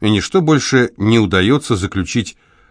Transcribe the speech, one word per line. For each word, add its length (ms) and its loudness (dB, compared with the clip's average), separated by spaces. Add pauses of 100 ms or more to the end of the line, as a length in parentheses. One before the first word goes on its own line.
и 80 0
ничто 320 0
больше 560 2
не 220 2
удаётся 560 0
заключить 600 -6 (340)